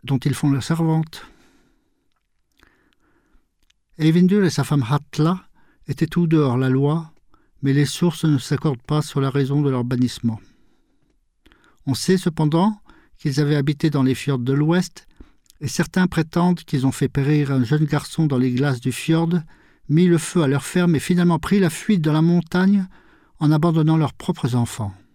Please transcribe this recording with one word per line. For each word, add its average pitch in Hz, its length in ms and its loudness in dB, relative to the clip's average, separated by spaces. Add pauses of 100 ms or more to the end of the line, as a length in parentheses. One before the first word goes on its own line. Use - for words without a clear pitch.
dont 135 140 -2
ils 131 160 -2
font 147 160 0
leur 135 120 0
servante. 160 640 -2 (2750)
Eyvindur 180 460 4
et 165 60 2
sa 143 120 -2
femme 143 260 0
Hatla 156 560 -2 (440)
étaient 147 180 -2
tous 175 220 0
deux 160 100 4
hors 131 200 2
la 131 100 0
loi, 143 440 0 (500)
mais 135 100 0
les 143 140 2
sources - 380 -2
ne 151 140 4
s'accordent 143 440 -4
pas 151 200 -2
sur - 180 -4
la 135 100 0
raison 139 320 0
de 139 80 0
leur 127 120 -2
bannissement. 120 580 -2 (1500)
On 135 80 -2
sait 185 240 0
cependant 165 640 0 (380)
qu'ils 143 220 -2
avaient 147 160 2
habité 147 340 0
dans 143 140 0
les 131 100 2
fjords 135 240 -4
de 123 140 -2
l'Ouest, 160 560 -2 (520)
et 143 80 -8
certains - 380 -2
prétendent 175 540 0
qu'ils 135 260 -4
ont 127 60 0
fait 139 160 -2
périr 143 440 0
un 131 120 2
jeune 151 200 0
garçon 151 420 -2
dans 139 120 0
les 127 140 0
glaces 131 280 -2
du 127 120 -4
fjord, 165 380 0 (580)
mis 165 180 4
le 170 120 4
feu - 240 -2
à 139 60 2
leur 135 160 -2
ferme 180 320 0
et 127 40 0
finalement 175 380 2
pris 202 220 0
la 170 100 2
fuite 196 300 -2
dans 151 120 0
la 156 100 2
montagne 180 640 2 (520)
en 151 120 2
abandonnant 160 460 2
leurs 156 180 0
propres 135 400 -4
enfants. 110 400 -4 (200)